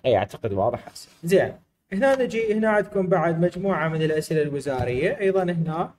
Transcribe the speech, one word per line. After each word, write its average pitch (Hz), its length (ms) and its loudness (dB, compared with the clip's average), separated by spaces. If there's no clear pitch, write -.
أي 120 100 4
أعتقد 104 360 -2
واضح 98 360 -2
هسه. - 200 -20
زين، 165 280 2
هنا 262 300 2
نجي، 226 300 -2
هنا 220 160 2
عندكم 202 380 0
بعد 165 340 2
مجموعة 175 480 0
من 160 140 -2
الأسئلة 156 400 0
الوزارية، 139 800 -2
أيضًا 190 220 2
هنا 170 560 -2